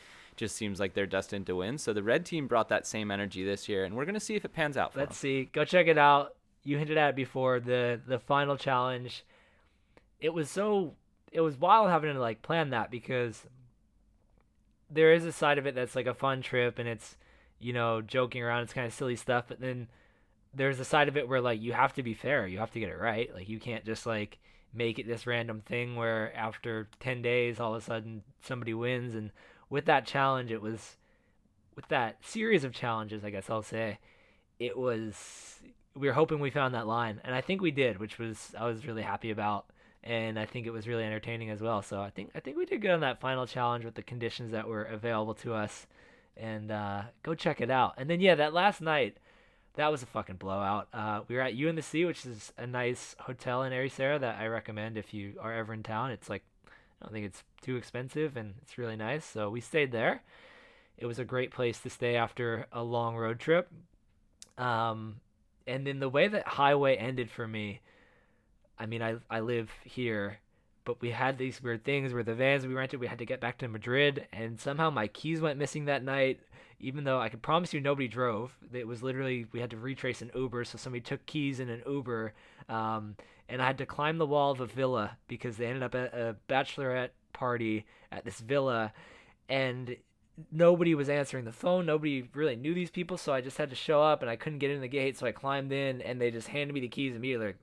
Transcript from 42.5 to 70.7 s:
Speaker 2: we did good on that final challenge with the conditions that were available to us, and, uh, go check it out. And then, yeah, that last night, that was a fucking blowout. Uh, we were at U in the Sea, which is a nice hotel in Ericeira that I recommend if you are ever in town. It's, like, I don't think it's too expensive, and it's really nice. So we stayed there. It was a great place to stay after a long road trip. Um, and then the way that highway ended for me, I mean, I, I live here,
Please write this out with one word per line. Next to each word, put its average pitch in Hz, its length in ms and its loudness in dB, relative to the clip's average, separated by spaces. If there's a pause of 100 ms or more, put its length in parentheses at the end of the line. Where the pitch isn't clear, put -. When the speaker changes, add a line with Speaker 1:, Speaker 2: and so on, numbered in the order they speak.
Speaker 2:
we 359 80 0
did 349 160 -4
good 202 120 2
on 165 80 4
that 131 200 -2
final 131 260 -2
challenge 120 380 0
with 113 120 -10
the 113 60 -10
conditions 117 500 -6
that 110 160 -2
were 107 160 -2
available 110 500 -2
to 120 200 -6
us, 107 320 -4 (500)
and, 110 340 -8
uh, 101 320 -2 (220)
go 165 100 -2
check 160 260 -2
it 120 100 0
out. 127 280 4
And 135 100 -6
then, 170 120 2
yeah, 185 160 8
that 151 180 2
last 190 260 4
night, 151 380 2 (560)
that 151 180 2
was 135 100 -2
a 120 40 -12
fucking 101 300 -6
blowout. 98 560 -2
Uh, 107 360 -4
we 120 60 -6
were 123 60 0
at 131 140 0
U 139 140 0
in 165 60 0
the 160 80 -6
Sea, 160 220 0
which 165 200 -4
is 117 320 -14
a 120 100 -10
nice 123 540 -4
hotel 127 440 -2
in 131 80 -2
Ericeira 135 480 0
that 113 200 -2
I 110 60 -2
recommend 110 500 -4
if 104 160 -8
you 101 280 -8
are 110 120 -6
ever 113 220 -6
in 110 80 -8
town. 113 300 -2
It's, - 180 -10
like, 101 120 -6 (240)
I - 380 -20
don't - 80 -14
think 107 140 -6
it's - 180 -12 (160)
too 131 160 -4
expensive, 135 600 -4
and 107 260 -8
it's - 160 -18
really 113 180 -4
nice. 117 280 -4
So 107 260 -4
we 120 100 -4
stayed 139 320 2
there. 135 300 2 (720)
It - 100 -8
was 117 120 -6
a 127 60 -2
great 127 260 -2
place 120 300 -2
to 127 100 -8
stay 120 260 0
after 117 560 0
a 120 100 -6
long 117 340 -2
road 117 240 -2
trip. 170 280 2 (880)
Um, 113 640 -2 (460)
and 135 200 -4
then 139 140 -4
the 135 80 0
way 143 200 6
that 208 200 0
highway 143 480 6
ended 123 340 -2
for 120 160 -6
me, 107 340 -6 (1000)
I 113 60 -8
mean, 113 160 -4
I, 113 140 0 (140)
I 113 100 -2
live 113 300 0 (140)
here, 107 540 -2 (460)